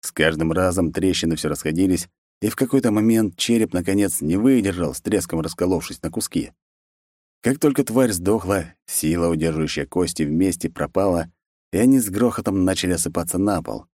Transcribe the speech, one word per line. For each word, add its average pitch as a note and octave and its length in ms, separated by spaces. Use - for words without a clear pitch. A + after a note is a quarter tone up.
С - 100
каждым D#2+ 400
разом F2+ 400
трещины F2 440
всё - 140
расходились, E2+ 600
и G#2 80
в - 60
какой-то B2+ 360
момент G#2+ 460
череп, A2+ 360
наконец, F#2+ 480
не D#2+ 160
выдержал, G2 560
с - 80
треском E2+ 400
расколовшись D#2+ 600
на E2 100
куски. - 400
Как C3+ 180
только C#3+ 240
тварь A#2+ 280
сдохла, F#2 600
сила, E2+ 440
удерживающая D#2 560
кости E2+ 380
вместе, E2 460
пропала, F2 640
и F#2+ 60
они B2+ 220
с A2 100
грохотом G2+ 560
начали F2+ 280
осыпаться E2+ 440
на F#2+ 240
пол. - 240